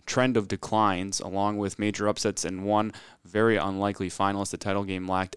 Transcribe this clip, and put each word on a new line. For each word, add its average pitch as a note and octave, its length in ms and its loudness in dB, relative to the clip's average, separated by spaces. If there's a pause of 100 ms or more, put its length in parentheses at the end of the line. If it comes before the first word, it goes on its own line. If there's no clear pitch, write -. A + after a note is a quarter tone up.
trend B2+ 300 2
of G#2 120 2
declines, G2 720 0
along G2+ 380 0
with G2+ 200 -2
major G#2 300 0
upsets G#2+ 360 -2
and F#2 200 -6
one G#2 260 2 (340)
very G#2+ 320 2
unlikely F#2+ 540 -2
finalist. G2 400 0
The - 60 -6
title G2+ 260 -2
game F#2 240 -4
lacked F#2 300 -2